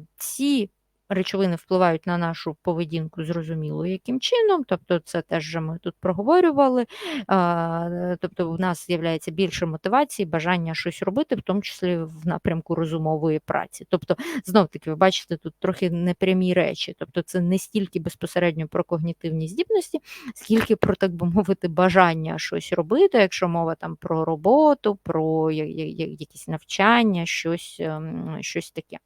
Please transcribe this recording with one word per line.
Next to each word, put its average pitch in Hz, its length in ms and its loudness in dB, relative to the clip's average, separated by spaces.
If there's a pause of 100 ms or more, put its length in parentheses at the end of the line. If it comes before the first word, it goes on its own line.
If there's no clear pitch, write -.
(160)
ці... 269 540 -2 (380)
Речовини 190 480 0
впливають 175 500 2
на 175 120 0
нашу 165 440 -4
поведінку 165 640 -4
зрозуміло 156 600 -4
яким 247 340 -4
чином, 415 440 2
тобто 175 340 0
це - 240 -6
теж 160 240 -4
вже 165 140 -4
ми 160 220 -4
тут 175 180 -8
проговорювали. 254 840 4 (400)
А, 175 920 0
тобто 180 300 -4
в 165 100 -2
нас 180 260 -2
з'являється 165 440 -2
більше 175 360 -2
мотивації, 190 600 0
бажання 165 480 0
щось - 280 -4
робити, 208 320 0
в 202 80 -4
тому 202 200 -2
числі 180 340 -2
в 160 300 -6
напрямку 165 480 -2
розумової 156 640 0
праці. - 500 -6
Тобто, - 280 0 (280)
знов-таки, 180 460 2
ви 156 60 -4
бачите, 185 400 2
тут - 220 -10
трохи 185 320 0
непрямі 180 640 2
речі. - 440 0
Тобто - 240 -6
це - 180 -4
не 180 180 2
стільки 185 420 -4
безпосередньо 165 680 -2
про 175 160 -2
когнітивні 160 640 -4
здібності, 320 500 -2 (360)
скільки 220 420 2
про, - 180 2
так 185 200 -2
би 170 120 -4
мовити, 180 420 0
бажання 165 720 4
щось - 340 -6
робити, 226 460 4
якщо 185 300 4
мова 165 260 0
там 165 220 -10
про 160 280 -2
роботу, 208 800 4
про 160 480 0
я-, 156 140 -2
я-, 160 220 -8
я-, 165 200 -6
якісь 151 420 -14
навчання, 196 800 2
щось, - 540 -4
ем, 160 600 -8
щось - 300 -8
таке. - 360 -14